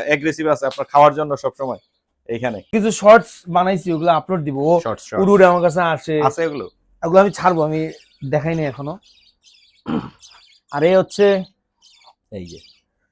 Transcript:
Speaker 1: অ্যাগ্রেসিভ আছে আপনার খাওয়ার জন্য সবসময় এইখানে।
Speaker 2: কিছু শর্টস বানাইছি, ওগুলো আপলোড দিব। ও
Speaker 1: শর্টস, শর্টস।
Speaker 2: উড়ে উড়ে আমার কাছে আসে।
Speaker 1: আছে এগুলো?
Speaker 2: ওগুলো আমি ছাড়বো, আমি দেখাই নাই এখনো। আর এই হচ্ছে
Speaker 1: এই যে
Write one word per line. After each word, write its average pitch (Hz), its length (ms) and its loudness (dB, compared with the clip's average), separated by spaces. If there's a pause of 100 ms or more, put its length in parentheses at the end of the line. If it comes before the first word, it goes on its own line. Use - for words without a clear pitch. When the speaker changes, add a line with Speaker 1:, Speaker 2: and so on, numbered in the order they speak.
Speaker 1:
অ্যাগ্রেসিভ 151 420 -2
আছে 143 200 0
আপনার 131 260 -6
খাওয়ার 147 220 6
জন্য 151 220 -4
সবসময় 131 440 -8 (480)
এইখানে। 117 300 -6 (140)
Speaker 2:
কিছু 220 180 0
শর্টস 208 400 4 (180)
বানাইছি, 180 440 -2
ওগুলো 160 200 0
আপলোড 165 320 -2
দিব। 139 140 -6
ও 165 220 2
Speaker 1:
শর্টস, 110 240 -6
শর্টস। - 160 -4
Speaker 2:
উড়ে 190 120 2
উড়ে 190 140 6
আমার 175 160 4
কাছে 175 180 0
আসে। 160 420 -2
Speaker 1:
আছে 147 200 0
এগুলো? 147 240 -6 (360)
Speaker 2:
ওগুলো 175 180 2
আমি 202 100 4
ছাড়বো, 175 320 0
আমি 156 180 -2 (500)
দেখাই 151 240 -2
নাই 156 180 -4
এখনো। 143 220 -10 (1800)
আর 143 100 -4
এই 180 120 4
হচ্ছে 190 320 0 (1120)
Speaker 1:
এই 90 80 -14
যে 82 120 -18 (540)